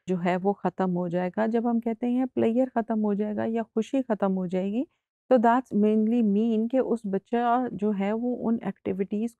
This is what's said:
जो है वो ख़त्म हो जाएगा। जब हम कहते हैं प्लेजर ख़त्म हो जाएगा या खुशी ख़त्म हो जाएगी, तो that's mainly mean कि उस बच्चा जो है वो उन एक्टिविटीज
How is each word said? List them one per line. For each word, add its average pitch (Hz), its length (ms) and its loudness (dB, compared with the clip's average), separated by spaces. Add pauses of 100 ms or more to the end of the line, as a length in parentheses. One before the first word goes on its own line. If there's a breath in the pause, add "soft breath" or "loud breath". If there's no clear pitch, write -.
जो 185 80 0
है 175 200 0
वो 190 160 0
ख़त्म 185 380 -2
हो 180 180 -2
जाएगा। 180 380 -2
जब 226 200 0
हम 233 140 0
कहते 226 260 -4
हैं 247 200 0
प्लेजर 233 420 0
ख़त्म 226 320 -2
हो 208 140 0
जाएगा 214 300 -2
या 226 180 -2
खुशी 220 400 -2
ख़त्म 202 300 0
हो 185 140 -4
जाएगी, 196 400 -2 (440)
तो 262 80 8
that's 233 340 2
mainly 214 500 2
mean 220 480 2
कि 262 80 0
उस 233 280 0
बच्चा 240 680 0
जो 208 180 -2
है 196 220 0
वो 240 220 -2
उन 226 300 -2
एक्टिविटीज 202 760 -4